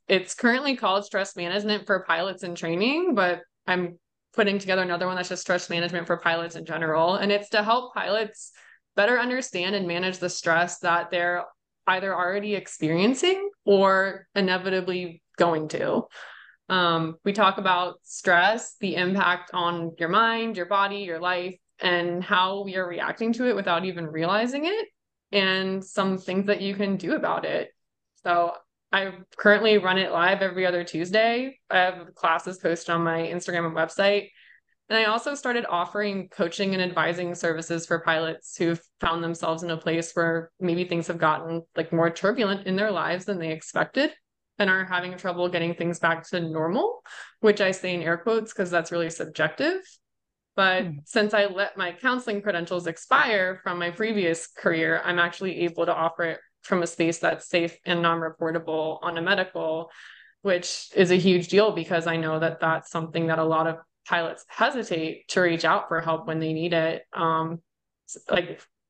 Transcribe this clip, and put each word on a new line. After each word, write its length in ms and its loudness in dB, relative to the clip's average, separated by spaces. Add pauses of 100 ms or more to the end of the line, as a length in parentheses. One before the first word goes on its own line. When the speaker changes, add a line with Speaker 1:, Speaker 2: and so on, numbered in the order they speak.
Speaker 1:
It's 260 2
currently 420 0
called 280 0
Stress 320 -4
Management 480 -2
for 200 0
Pilots 380 -2
in 120 -8
Training, 600 0
but 260 2 (260)
I'm 320 -2 (340)
putting 260 2
together 240 0
another 240 -2
one 100 -2
that's 120 -4
just 140 -8
stress 260 0
management 380 -2
for 100 0
pilots 400 -2
in 80 -12
general. 520 2
And 140 0
it's 200 0
to 120 4
help 300 0
pilots 600 -4 (420)
better 240 4
understand 560 -2
and 120 -2
manage 320 -2
the 120 -4
stress 480 0
that 320 0
they're 340 0 (420)
either 280 2
already 400 -2
experiencing 960 0 (160)
or 680 4
inevitably 880 -2 (140)
going 320 2
to. 360 0 (640)
Um, 560 2
we 80 2
talk 260 4
about 440 0
stress, 800 2
the 160 -2
impact 580 0
on 440 -2
your 100 -2
mind, 480 2
your 100 -4
body, 320 0
your 220 -8
life, 340 -2 (240)
and 460 0
how 400 0
we 120 -8
are 120 -2
reacting 460 -4
to 140 0
it 60 2
without 300 0
even 220 -6
realizing 600 -2
it, 200 -2 (440)
and 540 0
some 340 -2
things 280 -2
that 140 2
you 140 -4
can 220 0
do 180 -4
about 300 -2
it. 260 -4 (540)
So 280 2 (380)
I 220 0 (240)
currently 420 6
run 200 2
it 120 0
live 320 2
every 240 0
other 160 2
Tuesday. 800 0 (100)
I 80 4
have 380 0
classes 420 0
posted 340 -2
on 120 2
my 160 0
Instagram 460 -4
and 100 -6
website. 540 2 (580)
And 100 2
I 60 2
also 300 0
started 340 -2
offering 600 -2
coaching 460 -2
and 80 0
advising 520 -2
services 520 -4
for 140 0
pilots 560 -2
who've 240 0 (200)
found 220 0
themselves 400 -4
in 80 -4
a 60 -2
place 380 -2
where 360 0 (100)
maybe 240 0
things 240 -2
have 100 -4
gotten, 440 0 (140)
like, 160 -2
more 180 4
turbulent 560 0
in 100 0
their 160 0
lives 320 -2
than 140 -4
they 140 -4
expected, 600 -2 (460)
and 120 2
are 140 2
having 320 -4
trouble 320 -2
getting 260 -2
things 240 -4
back 300 0
to 120 -4
normal, 600 -2 (380)
which 200 4
I 100 4
say 240 -4
in 80 -4
air 140 0
quotes 360 -2
'cause 180 -4
that's 220 0
really 180 -2
subjective. 720 -2 (720)
But 320 2
Speaker 2:
Hmm. 180 -8
Speaker 1:
since 300 0
I 120 4
let 300 -4
my 160 -4
counseling 480 -2
credentials 460 -4
expire 760 0
from 160 -4
my 120 -2
previous 560 0
career, 580 0
I'm 140 0
actually 420 -2
able 240 0
to 100 2
offer 300 -2
it 160 -4 (220)
from 200 0
a 40 0
space 320 0
that's 300 -2
safe 360 0
and 180 0
non-reportable 1000 -2
on 160 -4
a 40 -2
medical, 680 -2 (520)
which 520 -2
is 160 6
a 60 6
huge 320 4
deal 240 6
because 340 -2
I 100 0
know 220 -2
that 220 -2
that's 300 0
something 360 -4
that 120 2
a 60 2
lot 220 2
of 100 -2 (300)
pilots 420 -2
hesitate 800 -2
to 120 0
reach 240 2
out 240 2
for 120 -2
help 260 -2
when 120 -4
they 140 -2
need 200 -2
it. 400 0
Um, 480 -2 (480)
s-, 100 -16 (120)
like, 300 -2 (300)